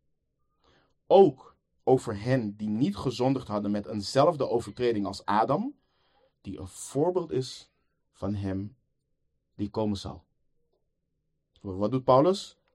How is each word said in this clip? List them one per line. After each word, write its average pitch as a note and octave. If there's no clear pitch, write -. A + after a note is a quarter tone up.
ook F#3
over A2+
hen A#2
die G#2+
niet B2+
gezondigd B2+
hadden G#2
met G#2
eenzelfde C3+
overtreding A2+
als F#2+
Adam, C3+
die -
een F#2
voorbeeld E3+
is -
van G2+
hem G2
die G#2
komen G#2+
zal." F2
Wat G2+
doet B2+
Paulus? D3+